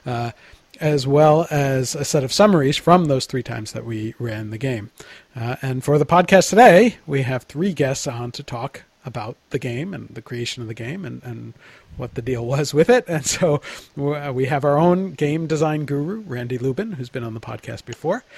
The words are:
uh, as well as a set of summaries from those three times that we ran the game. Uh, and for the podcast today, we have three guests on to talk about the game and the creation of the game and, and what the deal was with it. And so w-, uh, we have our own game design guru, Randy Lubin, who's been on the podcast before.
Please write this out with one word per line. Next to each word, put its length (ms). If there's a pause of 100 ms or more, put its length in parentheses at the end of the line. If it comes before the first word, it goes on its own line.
uh, 260 (480)
as 260
well 440
as 440
a 100
set 200
of 80
summaries 440
from 300
those 200
three 160
times 300
that 120
we 340
ran 320
the 80
game. 320 (460)
Uh, 240
and 240
for 140
the 80
podcast 420
today, 480 (100)
we 160
have 220
three 280
guests 340
on 260
to 100
talk 400 (220)
about 320 (120)
the 100
game 360
and 160
the 120
creation 400
of 60
the 60
game 320
and, 160
and 320 (420)
what 180
the 80
deal 220
was 300
with 160
it. 180
And 180
so 340 (360)
w-, 200
uh, 160
we 140
have 180
our 140
own 340
game 340
design 380
guru, 360
Randy 380
Lubin, 340
who's 160
been 160
on 100
the 60
podcast 440
before. 400 (140)